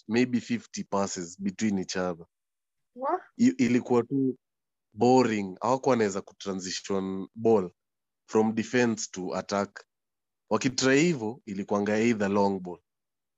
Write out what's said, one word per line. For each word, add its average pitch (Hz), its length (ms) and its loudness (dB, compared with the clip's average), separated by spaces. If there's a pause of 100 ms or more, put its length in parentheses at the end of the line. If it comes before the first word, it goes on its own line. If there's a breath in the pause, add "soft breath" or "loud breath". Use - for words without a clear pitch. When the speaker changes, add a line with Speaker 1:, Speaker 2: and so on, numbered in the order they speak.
Speaker 1:
maybe 120 320 2
fifty 104 440 -8
passes 95 560 -4
between 98 380 -2
each 90 180 -6
other. 90 300 -4 (680)
Speaker 2:
What? 285 280 -4 (160)
Speaker 1:
I-, 131 200 4
ilikuwa 120 440 2
tu 135 360 -2 (540)
boring. 110 680 2
Hawakuwa 131 300 0
wanaweza 107 320 2
kutransition 95 1120 -6
ball 110 360 2 (560)
from 110 280 2
defense 113 560 0
to 87 260 -8
attack. 101 480 -4 (680)
Wakitry 131 480 2
hivyo, 135 460 0
ilikuwanga 104 520 -2
either 110 320 2
long 98 300 2
ball. 90 200 -12 (580)